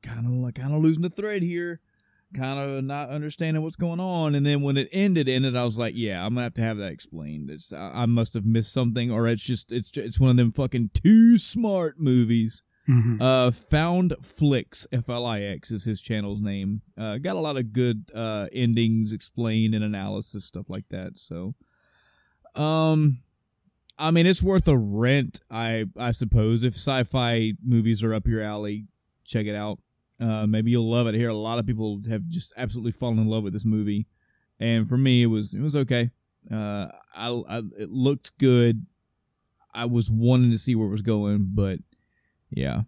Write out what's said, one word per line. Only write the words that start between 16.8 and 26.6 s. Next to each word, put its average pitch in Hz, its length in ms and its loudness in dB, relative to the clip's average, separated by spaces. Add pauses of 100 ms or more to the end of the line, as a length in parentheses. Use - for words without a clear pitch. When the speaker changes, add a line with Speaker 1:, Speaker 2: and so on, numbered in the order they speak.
Speaker 1:
Uh, 107 220 -8
got 180 160 -4
a 175 60 -4
lot 151 160 -4
of 113 160 -4
good, 117 420 0
uh, 107 380 -6
endings 113 600 2
explained 110 600 -2
and 107 80 -2
analysis, 101 640 -6
stuff - 260 -14
like 95 200 -12
that. 95 280 -12
So, 90 380 -10 (1000)
um, 156 680 2 (760)
I 156 140 -2
mean, 170 140 4
it's 185 140 2
worth 185 280 2
a 147 80 6
rent, 117 640 0 (100)
I, 113 360 -4 (100)
I 117 160 -2
suppose. 110 500 2